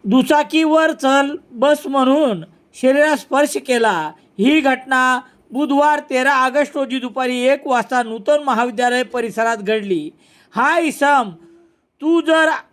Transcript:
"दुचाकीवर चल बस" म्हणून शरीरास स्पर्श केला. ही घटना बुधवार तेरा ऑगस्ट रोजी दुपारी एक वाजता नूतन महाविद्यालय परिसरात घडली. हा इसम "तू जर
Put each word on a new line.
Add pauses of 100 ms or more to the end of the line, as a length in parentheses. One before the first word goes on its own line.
"दुचाकीवर
चल (160)
बस"
म्हणून (320)
शरीरास
स्पर्श (100)
केला. (280)
ही
घटना (320)
बुधवार (100)
तेरा (120)
ऑगस्ट
रोजी
दुपारी
एक
वाजता
नूतन
महाविद्यालय
परिसरात
घडली. (440)
हा
इसम (720)
"तू
जर (240)